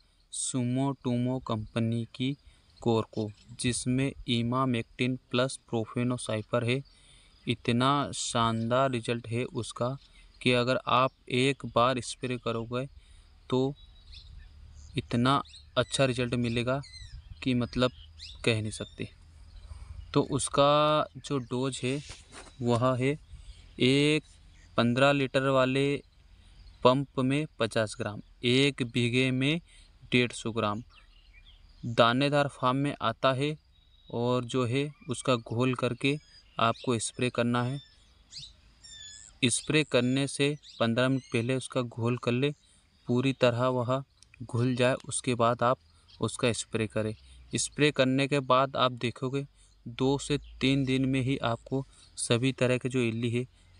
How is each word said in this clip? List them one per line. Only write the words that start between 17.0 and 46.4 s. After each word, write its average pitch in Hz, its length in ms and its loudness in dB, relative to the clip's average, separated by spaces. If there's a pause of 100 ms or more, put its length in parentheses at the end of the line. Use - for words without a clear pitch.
कि 131 120 0
मतलब 123 360 0 (540)
कह 113 160 2
नहीं 107 100 -4
सकते। - 380 -10 (1080)
तो 143 60 4 (100)
उसका 147 760 2 (200)
जो 143 140 -4
डोज 127 440 -4
है, 135 160 -2 (640)
वह 120 220 4 (120)
है 127 140 0 (720)
एक 143 440 4 (520)
पन्द्रह 120 360 4
लीटर 135 360 2
वाले 135 480 2 (840)
पंप 135 360 4
में 139 280 0 (120)
पचास 110 400 0
ग्राम, 104 220 -6 (240)
एक 131 380 2
बीघे 120 480 0
में 135 300 0 (520)
डेढ़ 123 200 4
सौ - 200 -8
ग्राम। 107 300 -2 (1000)
दानेदार 131 640 4
फॉर्म 127 280 0
में 143 240 -2
आता 123 320 0
है 147 240 -2 (540)
और 120 340 0
जो 127 200 -2
है, 135 240 -2 (200)
उसका 127 280 -2
घोल 120 380 -2
करके 123 400 -2 (440)
आपको - 400 0
स्प्रे 123 320 -4
करना 120 320 0
है। 135 180 -4 (1700)
स्प्रे 143 380 0
करने 127 420 0
से 143 280 0 (260)
पन्द्रह 117 280 2
मिनट 131 140 0 (100)
पहले 120 240 0
उसका 127 260 -4
घोल 117 360 -2
कर 120 140 -2
ले, 135 180 0 (580)
पूरी 123 240 2
तरह 123 360 2
वह 127 340 0 (400)
घुल 120 320 0
जाए, 123 200 2 (140)
उसके - 260 -2
बाद 120 280 2
आप 123 160 2 (420)
उसका 113 320 -2